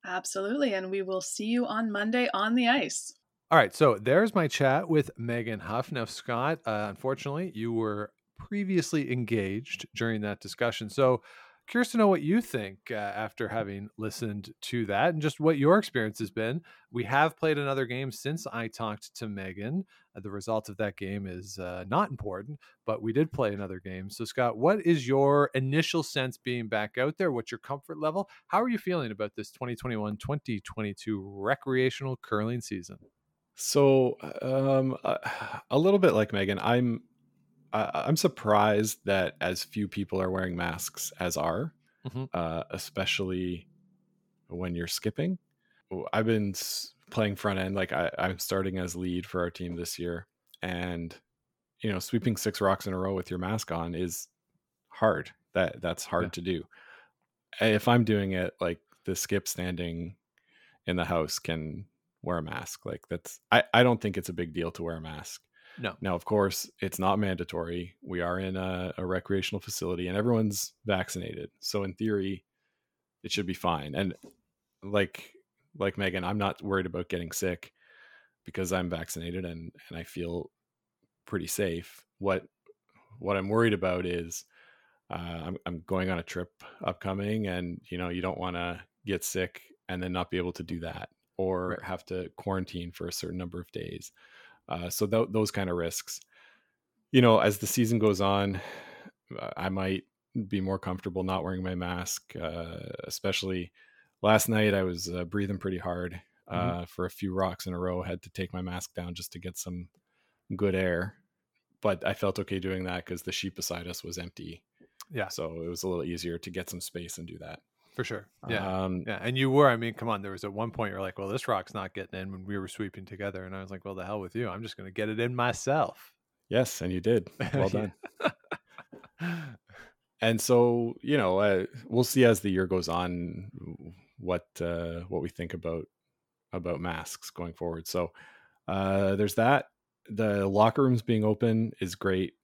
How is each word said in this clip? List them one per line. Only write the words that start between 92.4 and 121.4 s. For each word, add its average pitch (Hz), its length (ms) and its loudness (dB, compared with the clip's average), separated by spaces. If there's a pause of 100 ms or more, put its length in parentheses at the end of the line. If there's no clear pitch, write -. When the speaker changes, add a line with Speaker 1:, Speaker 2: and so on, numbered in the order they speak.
Speaker 3:
for 87 160 -8
a 87 60 -6
certain 87 240 -6
number 87 240 -6
of - 100 -12
days. 85 400 -10 (560)
Uh, 85 220 -4
so - 180 0
th-, 113 240 4
those 107 180 4
kind 98 200 -2
of 87 80 0
risks, - 420 -4 (920)
you 131 100 8
know, 113 180 10
as 101 180 4
the 107 80 -6
season 117 320 2
goes 104 240 4
on, 98 400 2 (800)
uh, - 180 -8
I 95 120 -2
might 95 340 -2 (440)
be 101 140 0
more 95 160 0
comfortable 92 460 -4
not 95 200 0
wearing 92 200 -4
my 92 100 -2
mask, 87 680 -6
uh, 82 380 -6 (280)
especially 95 640 -4 (500)
last 107 260 8
night. 107 280 4
I 95 80 4
was, 87 260 -4
uh, 90 160 -4
breathing 98 320 -2
pretty 92 220 -4
hard, 90 420 -6 (260)
uh, - 80 -6 (160)
Speaker 2:
Mm-hmm. 87 120 -4
Speaker 3:
for 90 220 -6
a 87 40 -2
few 95 240 -6
rocks 92 320 0
in 92 80 -4
a 87 60 -4
row, 90 240 -2
had 87 200 -6
to - 60 -18
take - 240 -6
my 92 80 -6
mask 92 320 -8
down 87 220 -8
just 90 180 -12
to 90 60 -12
get 90 180 -10
some 90 300 -8 (680)
good 95 200 2
air, 92 400 0 (640)
but 98 240 2
I 82 80 0
felt 98 260 0
okay 98 200 -2
doing 92 240 -4
that 90 240 -6
'cause 87 160 -8
the 95 80 -6
sheet 95 240 -6
beside 87 320 -6
us 90 160 -10
was 87 160 -10
empty. 85 420 -14 (500)
Speaker 2:
Yeah. 107 180 -4
Speaker 3:
So 82 340 -8
it 82 40 -6
was 87 140 -6
a 92 60 -4
little 87 160 -2
easier 85 340 -4
to 85 140 -10
get 90 180 -8
some 87 120 -10
space - 360 -10
and 85 100 -12
do 82 120 -14
that. 78 220 -14 (340)
Speaker 2:
For 127 80 -4
sure. 107 260 -8 (180)
Yeah. 95 360 -2
Speaker 3:
Um, 92 220 -2
Speaker 2:
Yeah. 107 160 -4
And 123 160 -2
you 135 120 4
were, 143 180 8
I 123 80 6
mean, 117 180 -2
come 113 160 -6
on, 104 120 -2
there 98 100 -8
was 92 140 -10
at 101 80 -6
one 110 180 -4
point 104 220 -2
you're 92 80 -6
like, 95 180 -6
"Well, 98 80 -6
this 110 220 -4